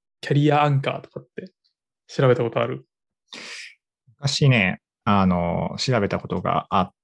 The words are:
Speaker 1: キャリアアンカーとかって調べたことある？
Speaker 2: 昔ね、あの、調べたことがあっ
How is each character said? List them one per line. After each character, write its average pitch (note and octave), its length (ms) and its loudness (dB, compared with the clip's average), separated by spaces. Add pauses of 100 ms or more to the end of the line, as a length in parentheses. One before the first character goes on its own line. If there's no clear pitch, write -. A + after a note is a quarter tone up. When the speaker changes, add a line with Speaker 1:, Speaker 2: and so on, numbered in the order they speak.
(200)
Speaker 1:
キ - 80 -14
ャ C#3+ 60 0
リ D3 180 4
ア D3 100 2
ア D3+ 60 2
ン C#3 120 2
カ C3+ 120 -4
ー C3+ 80 -10
と - 100 -20
か - 80 -16
っ - 160 -16
て - 160 -14 (560)
調 C3+ 220 0
べ B2 80 6
た B2 80 -2
こ A2+ 60 -4
と B2 100 -4
あ A#2 80 -2
る？ C3 180 -12 (1200)
Speaker 2:
昔 C#3+ 420 0
ね、 G2+ 320 2 (220)
あ G2 240 2
の、 F2 500 0
調 B2 240 -2
べ G2 80 0
た F#2 120 -4
こ - 80 -12
と F2+ 120 -4
が F2+ 300 -2
あ G2 120 2
っ F#2+ 80 -4 (140)